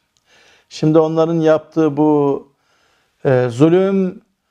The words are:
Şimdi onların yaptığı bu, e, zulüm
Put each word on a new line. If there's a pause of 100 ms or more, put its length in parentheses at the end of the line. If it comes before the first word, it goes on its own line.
(680)
Şimdi
onların
yaptığı
bu, (800)
e,
zulüm (300)